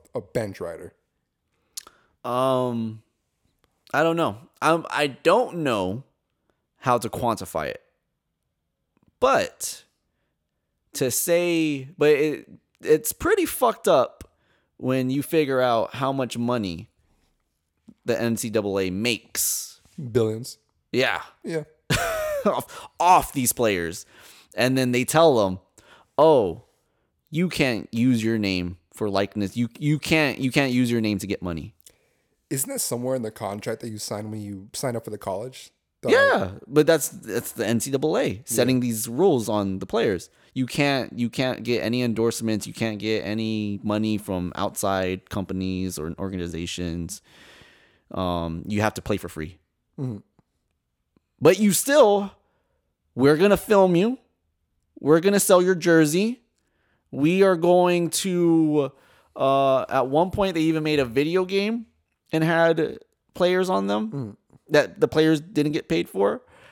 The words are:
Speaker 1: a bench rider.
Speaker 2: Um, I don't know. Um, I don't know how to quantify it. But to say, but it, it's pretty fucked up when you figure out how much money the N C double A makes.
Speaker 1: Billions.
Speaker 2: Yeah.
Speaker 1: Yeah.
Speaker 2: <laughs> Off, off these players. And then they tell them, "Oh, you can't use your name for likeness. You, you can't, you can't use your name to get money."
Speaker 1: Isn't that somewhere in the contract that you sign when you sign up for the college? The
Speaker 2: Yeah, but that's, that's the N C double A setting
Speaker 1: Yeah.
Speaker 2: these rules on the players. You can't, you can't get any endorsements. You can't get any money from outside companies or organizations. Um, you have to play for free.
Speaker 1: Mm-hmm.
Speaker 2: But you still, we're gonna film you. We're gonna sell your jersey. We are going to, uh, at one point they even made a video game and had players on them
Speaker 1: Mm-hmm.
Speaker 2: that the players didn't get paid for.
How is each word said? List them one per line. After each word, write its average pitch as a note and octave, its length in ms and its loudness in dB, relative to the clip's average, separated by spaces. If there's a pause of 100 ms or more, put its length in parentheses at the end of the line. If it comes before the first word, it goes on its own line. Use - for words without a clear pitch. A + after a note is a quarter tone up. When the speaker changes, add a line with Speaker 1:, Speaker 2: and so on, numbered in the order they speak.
(160)
Speaker 1:
a A#2+ 60 -6
bench G2+ 400 -6
rider. E2+ 320 -12 (1300)
Speaker 2:
Um, A#2+ 800 0 (920)
I D3 100 2
don't E3 140 0
know. A#2 200 -2 (240)
Um, D#3+ 280 2
I D3 180 0
don't F3 500 2
know A2+ 460 -2 (760)
how B2 200 2
to G#2+ 120 -4
quantify F#2+ 580 -4
it. - 140 -10 (1400)
But - 640 -2 (1120)
to B2+ 180 -2
say, D#3+ 840 0
but D3 140 4
it, D3 380 0 (320)
it's - 320 2
pretty F#4+ 320 0
fucked - 420 -2
up D3 360 2 (540)
when C3 320 -2
you C3+ 140 -2
figure C#3 380 0
out A#2 340 2
how C3+ 180 -2
much B2+ 240 -4
money A2+ 520 -4 (1160)
the A#2 140 -2
N A#2 180 -2
C A#2 120 -6
double G2+ 300 0
A F#2 100 -2
makes. - 920 -6 (300)
Speaker 1:
Billions. A2 460 -2 (340)
Speaker 2:
Yeah. A#2 300 0 (220)
Speaker 1:
Yeah. D#3+ 200 -6 (260)
Speaker 2:
<laughs> - 40 0 (520)
Off, - 420 -6 (120)
off E3+ 340 4
these B2 180 -2
players. F#2 540 -2 (500)
And C3 220 2
then B2+ 160 0
they B2 100 2
tell D3 400 4
them, F#2+ 160 -2 (580)
"Oh, B2 460 4 (680)
you E3 200 -2
can't B2 420 -2
use A#2 320 2
your A2+ 140 0
name F2+ 400 -2 (160)
for G#2+ 160 -4
likeness. G2 480 -2
You, A#2+ 100 -2 (120)
you D3 200 0
can't, D3+ 380 0
you C3 140 -2
can't C#3 200 0
use B2 180 2
your A#2+ 120 0
name G#2+ 160 0
to G2 100 -8
get G2 140 -6
money." E2+ 320 -8 (760)
Speaker 1:
Isn't C#3 200 -4
that C4+ 100 -8
somewhere B2+ 380 -4
in A#2+ 60 -6
the G#2+ 80 -8
contract G#2+ 500 -8
that A#2+ 80 -10
you G#2+ 80 -10
sign G#2+ 340 -8
when A2 100 -10
you G2+ 300 -12
sign B2 240 -6
up A2+ 80 -8
for A2+ 60 -12
the G#2 80 -10
college? G#2+ 540 -10 (320)
The - 80 2
Speaker 2:
Yeah, A#4 400 2 (160)
but C#3+ 200 4
that's, D#3+ 220 2
that's A2+ 420 -8
the G2+ 160 -4
N A2+ 140 0
C C3+ 100 -8
double D#3 260 -2
A B2 280 -4
setting B2+ 320 2
Speaker 1:
Yeah. A#2+ 40 2
Speaker 2:
these A2+ 280 -4
rules B2 400 2
on G2 300 -2
the - 80 -10
players. A#2+ 420 -2 (240)
You B2+ 140 -4
can't, C#3 520 -2
you A#2 100 -2
can't C3 340 -4
get A#2 200 -2
any A#2 180 -2
endorsements. A2+ 640 -2
You E2+ 80 -12
can't A2 260 -6
get G#2+ 260 -4
any G#2+ 580 -4
money G#2+ 340 0
from F2+ 380 -6
outside F#2+ 760 -4
companies F#2 680 -6
or D#2+ 180 -8
organizations. F2 1040 -8 (880)
Um, E2+ 560 -6
you G#2 140 -4
have G#2+ 120 0
to - 80 -10
play G#2 160 -4
for F2 100 -10
free. D#2+ 300 -12 (420)
Speaker 1:
Mm-hmm. B2 200 -8 (1200)
Speaker 2:
But F3+ 200 6
you G#3 120 4
still, G3+ 600 4 (840)
we're C#3+ 240 4
gonna G3 200 4
film F#3+ 380 4
you. A3 220 2 (840)
We're D#3 200 4
gonna G3 200 2
sell F#3 220 6
your F#3 140 2
jersey. E3+ 680 4 (680)
We E3 320 2
are F#3 120 6
going F3 540 4
to, D#3+ 840 2 (440)
uh, C3+ 520 2
at C3 200 0
one E3 240 2
point G3 240 -2
they D#3+ 60 0
even D#3+ 200 2
made D3+ 160 0
a C3+ 80 2
video D#3 400 0
game G#3 400 -2 (460)
and D#3+ 120 2
had E3 540 2 (380)
players F3+ 340 2
on F#3+ 160 0
them G#3+ 220 -2
Speaker 1:
Mm-hmm. C#3 220 -8 (400)
Speaker 2:
that D3 300 2
the D3+ 80 2
players D#3 320 4
didn't D3+ 340 -2
get - 140 -6
paid E3+ 220 -2
for. G3+ 320 -2 (300)